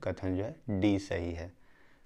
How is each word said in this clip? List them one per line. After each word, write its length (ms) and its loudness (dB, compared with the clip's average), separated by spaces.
कथन 340 -2
जो 80 0
है 360 -4
डी 180 6
सही 340 -2
है। 200 -8